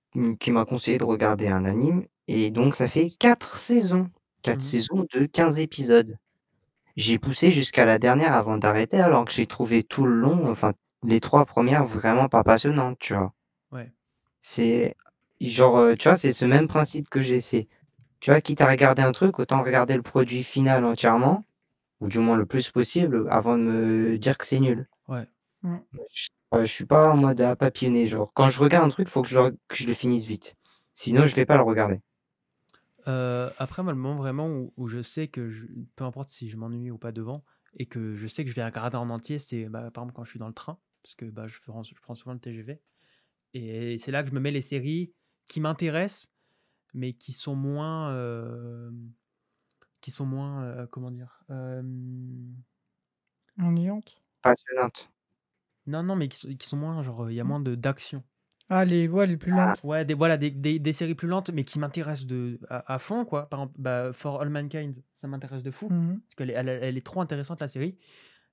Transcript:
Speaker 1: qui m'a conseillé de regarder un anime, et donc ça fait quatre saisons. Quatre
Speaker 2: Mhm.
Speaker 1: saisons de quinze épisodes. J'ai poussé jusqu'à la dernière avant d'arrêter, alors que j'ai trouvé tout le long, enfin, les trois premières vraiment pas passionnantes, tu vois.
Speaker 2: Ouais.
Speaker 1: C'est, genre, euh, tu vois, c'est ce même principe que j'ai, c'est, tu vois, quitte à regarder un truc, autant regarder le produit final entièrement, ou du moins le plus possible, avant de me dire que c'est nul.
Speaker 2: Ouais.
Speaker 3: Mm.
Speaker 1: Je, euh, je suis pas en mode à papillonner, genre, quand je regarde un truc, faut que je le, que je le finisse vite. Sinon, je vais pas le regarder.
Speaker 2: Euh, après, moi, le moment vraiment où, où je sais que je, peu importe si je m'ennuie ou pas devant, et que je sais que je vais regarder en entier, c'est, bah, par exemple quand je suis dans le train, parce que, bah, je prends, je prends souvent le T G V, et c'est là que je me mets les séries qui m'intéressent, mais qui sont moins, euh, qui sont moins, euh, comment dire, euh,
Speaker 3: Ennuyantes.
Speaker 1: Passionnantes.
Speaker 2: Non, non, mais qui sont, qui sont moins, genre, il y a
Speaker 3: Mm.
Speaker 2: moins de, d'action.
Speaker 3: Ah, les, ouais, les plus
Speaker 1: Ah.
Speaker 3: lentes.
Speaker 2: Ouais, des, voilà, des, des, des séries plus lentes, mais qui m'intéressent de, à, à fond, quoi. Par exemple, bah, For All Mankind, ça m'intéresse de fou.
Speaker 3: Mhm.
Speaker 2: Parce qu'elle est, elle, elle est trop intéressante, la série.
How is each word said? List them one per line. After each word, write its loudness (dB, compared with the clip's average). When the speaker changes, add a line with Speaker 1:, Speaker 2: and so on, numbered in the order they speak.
Speaker 1:
qui -2
m'a 2
conseillé -2
de -2
regarder 0
un 2
anime, 2
et 2
donc 4
ça 0
fait 2
quatre 2
saisons. 2
Quatre -2
Speaker 2:
Mhm. -6
Speaker 1:
saisons -2
de 2
quinze 2
épisodes. 2
J'ai 2
poussé 4
jusqu'à 4
la 6
dernière 4
avant 2
d'arrêter, 2
alors 4
que -8
j'ai 0
trouvé 0
tout 0
le 4
long, 2
enfin, 0
les 4
trois 4
premières 2
vraiment 2
pas 4
passionnantes, 2
tu -4
vois. 0
Speaker 2:
Ouais. -14
Speaker 1:
C'est, 0
genre, 6
euh, 8
tu 4
vois, 8
c'est 2
ce 0
même 6
principe 0
que 0
j'ai, 2
c'est, -2
tu 2
vois, 8
quitte -2
à 8
regarder 4
un 4
truc, 2
autant 0
regarder 2
le 0
produit 0
final 4
entièrement, 4
ou -4
du -2
moins 4
le 2
plus -2
possible, 0
avant 2
de 2
me 0
dire 0
que -6
c'est 0
nul. 0
Speaker 2:
Ouais. -8
Speaker 3:
Mm. -6
Speaker 1:
Je, -6
euh, 2
je -4
suis -10
pas 6
en 4
mode 4
à 2
papillonner, 0
genre, -4
quand 6
je 2
regarde 6
un 4
truc, -2
faut 0
que -4
je 4
le, 4
que -8
je -2
le 0
finisse 0
vite. -10
Sinon, 4
je 2
vais 2
pas 6
le 6
regarder. 0
Speaker 2:
Euh, -4
après, -8
moi, -4
le -6
moment -6
vraiment -6
où, -8
où -8
je -8
sais -10
que -10
je, -16
peu -12
importe -10
si -16
je -14
m'ennuie -10
ou -12
pas -12
devant, -12
et -10
que -10
je -12
sais -10
que -8
je -12
vais -6
regarder -8
en -6
entier, -10
c'est, -10
bah, -14
par -14
exemple -14
quand -16
je -20
suis -16
dans -12
le -14
train, -16
parce -20
que, -18
bah, -14
je -20
prends, -14
je -20
prends -16
souvent -16
le -14
T -14
G -14
V, -18
et -8
c'est -10
là -4
que -10
je -6
me -4
mets -4
les -4
séries -6
qui -8
m'intéressent, -4
mais -8
qui -16
sont -10
moins, -6
euh, -10
qui -16
sont -8
moins, -8
euh, -12
comment -14
dire, -18
euh, -10
Speaker 3:
Ennuyantes. -2
Speaker 1:
Passionnantes. 0
Speaker 2:
Non, -6
non, -4
mais -2
qui -14
sont, -14
qui -14
sont -6
moins, -6
genre, -8
il -8
y -6
a -4
Speaker 3:
Mm. -4
Speaker 2:
moins -4
de, -4
d'action. -6
Speaker 3:
Ah, 2
les, 2
ouais, 2
les -2
plus -6
Speaker 1:
Ah. 4
Speaker 3:
lentes. -2
Speaker 2:
Ouais, -2
des, -2
voilà, 2
des, -2
des, -2
des -2
séries -6
plus -8
lentes, -4
mais -4
qui -10
m'intéressent -6
de, -8
à, -8
à -4
fond, -6
quoi. -6
Par -8
exemple, -10
bah, -4
For -8
All -4
Mankind, -8
ça -16
m'intéresse -12
de -10
fou. -12
Speaker 3:
Mhm. -2
Speaker 2:
Parce -20
qu'elle -8
est, -6
elle, -4
elle -6
est -10
trop -8
intéressante, -8
la -8
série. -8